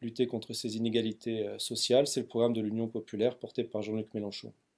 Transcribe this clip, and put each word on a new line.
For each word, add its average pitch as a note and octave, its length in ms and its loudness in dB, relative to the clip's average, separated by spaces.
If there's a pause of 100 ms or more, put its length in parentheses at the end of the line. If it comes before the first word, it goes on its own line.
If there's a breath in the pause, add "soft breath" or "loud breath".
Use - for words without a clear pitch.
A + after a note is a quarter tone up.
lutter A#2+ 260 0
contre A#2 240 -6
ces A2 240 -4
inégalités, A2+ 720 0
euh, G2+ 120 -8
sociales, B2 480 4
c'est - 120 0
le A#2+ 80 -2
programme A#2+ 260 4
de A2+ 80 0
l'Union A2 280 0
populaire A2+ 480 0
porté - 260 -4
par G#2+ 200 -4
Jean-Luc G#2+ 300 -4
Mélenchon. G#2 380 -6 (260)